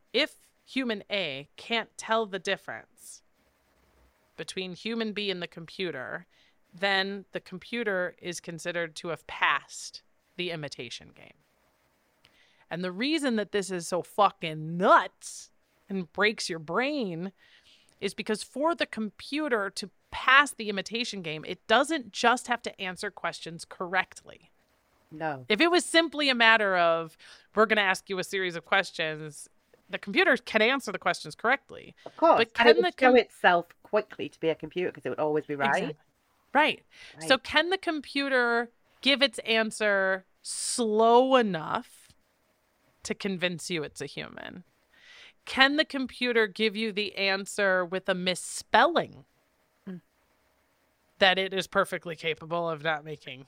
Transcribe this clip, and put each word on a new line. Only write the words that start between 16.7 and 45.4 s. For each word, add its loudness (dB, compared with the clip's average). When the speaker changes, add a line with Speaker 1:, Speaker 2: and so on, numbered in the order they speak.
Speaker 1:
is -6
because -4
for -2
the -2
computer -4
to -10
pass 4
the -8
imitation -6
game, -8
it -12
doesn't 2
just 2
have -2
to -10
answer -8
questions -10
correctly. -4
Speaker 2:
No. -6
Speaker 1:
If 0
it 4
was 2
simply 0
a 2
matter 4
of, 2
"We're 6
gonna 2
ask 0
you -4
a -4
series -4
of -10
questions," -2
the -8
computer 4
can 0
answer 2
the -8
questions -2
correctly. -4
Speaker 2:
Of -16
course, 6
Speaker 1:
But 2
Speaker 2:
and 10
it 12
Speaker 1:
can 8
Speaker 2:
would 4
Speaker 1:
the 2
Speaker 2:
show 6
Speaker 1:
com- 8
Speaker 2:
itself 4
quickly -4
to -18
be 0
a 0
computer -6
'cause -12
it -4
would -4
always 0
be -4
right. 0
Speaker 1:
Exactly. -6
Right. 0
So 4
Speaker 2:
Right. -6
Speaker 1:
can 0
the 0
computer -2
give 4
its 0
answer 0
slow 4
enough -2
to -6
convince -4
you -4
it's -10
a -8
human? -14